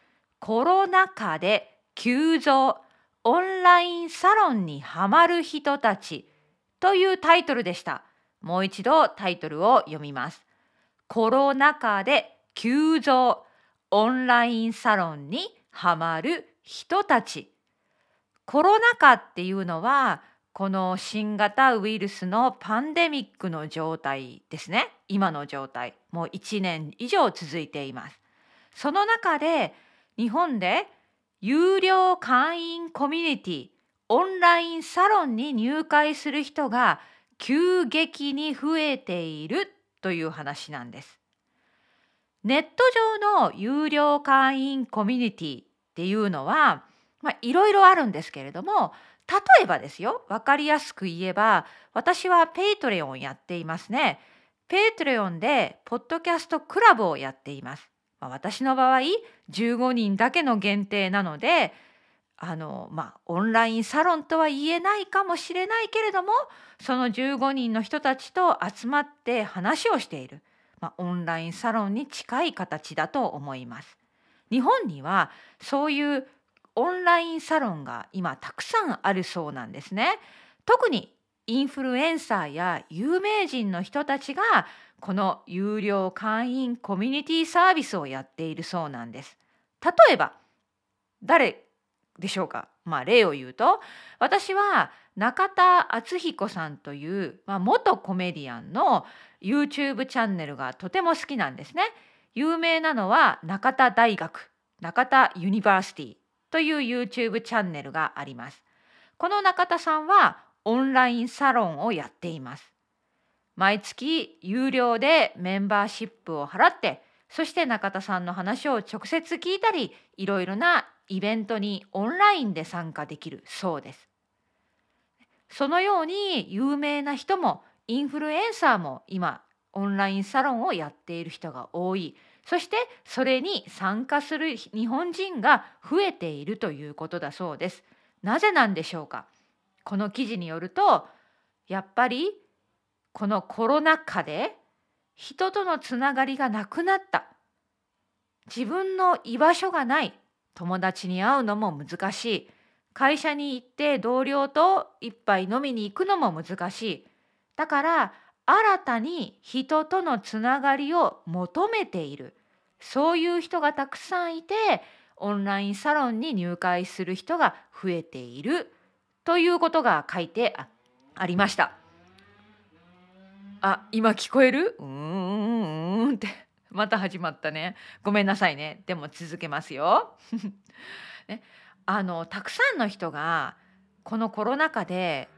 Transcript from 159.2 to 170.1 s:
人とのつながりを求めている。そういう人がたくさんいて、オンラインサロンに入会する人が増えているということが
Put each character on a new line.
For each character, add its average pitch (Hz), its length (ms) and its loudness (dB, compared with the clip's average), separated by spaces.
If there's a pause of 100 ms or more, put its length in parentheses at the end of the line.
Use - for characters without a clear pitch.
人 302 420 -2
と 370 160 -2
の 294 160 -2
つ 214 220 -10
な 254 200 0
が 277 160 2
り 285 200 -4
を - 320 0
求 180 400 -2
め 440 180 -2
て 185 140 -8
い 143 180 -8
る。 123 180 -18 (440)
そ 302 320 0
う 339 80 0
い 330 80 0
う 349 120 0
人 339 220 -4
が 294 120 2
た 277 120 -4
く - 120 -14
さ 359 280 -6
ん 330 120 -8
い 330 40 -14
て、 392 400 0 (340)
オ 202 160 -6
ン 202 120 -2
ラ 196 160 -2
イ 202 100 -4
ン 202 60 -6
サ 294 180 0
ロ 277 160 0
ン 220 100 -4
に 302 140 -4
入 175 240 -4
会 180 300 -2
す - 180 -10
る 185 80 -6
人 320 240 -6
が 294 160 2 (180)
増 - 200 -8
え 170 100 -4
て - 160 -14
い 123 240 -14
る 277 320 -4 (520)
と 339 120 2
い 339 120 4
う 349 100 2
こ 330 100 2
と 320 140 0
が 165 280 2